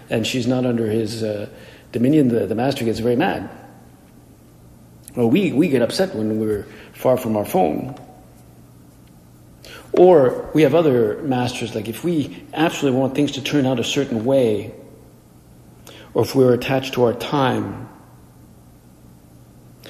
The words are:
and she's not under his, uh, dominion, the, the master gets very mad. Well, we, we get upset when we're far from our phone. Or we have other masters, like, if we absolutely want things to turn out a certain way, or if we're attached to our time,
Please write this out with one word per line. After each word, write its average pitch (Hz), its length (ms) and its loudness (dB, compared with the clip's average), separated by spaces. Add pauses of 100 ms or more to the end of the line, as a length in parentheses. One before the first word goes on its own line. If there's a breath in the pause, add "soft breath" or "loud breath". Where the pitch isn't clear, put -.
and 113 160 -2
she's 120 220 -4
not 127 180 0
under 117 220 0
his, 110 360 -2
uh, 107 260 -6 (420 loud breath)
dominion, 131 380 4
the, 110 180 0
the 104 80 -4
master 127 280 -2
gets 113 160 -2
very 120 160 0
mad. 131 340 -2 (1700)
Well, 117 140 2
we, 160 240 2
we 127 160 2
get 127 120 2
upset 185 340 0
when 107 240 -2
we're 107 240 -2 (300 loud breath)
far 127 220 2
from 110 220 -2
our 104 80 -2
phone. 131 500 -2 (2000 loud breath)
Or 165 640 6
we 151 80 2
have 139 140 4
other 123 480 2
masters, 123 500 -4
like, 110 160 -6
if - 140 -10
we 156 400 -4 (100)
absolutely 147 460 0
want 135 160 -2
things 143 180 0
to 127 80 -8
turn 143 240 0
out 131 140 0
a 113 40 -2
certain 127 400 -2
way, 113 480 0 (1400 loud breath)
or 120 100 2
if - 120 -6
we're 127 180 6
attached 135 400 -2
to 127 120 0
our 113 80 2
time, 110 760 -4 (2000 loud breath)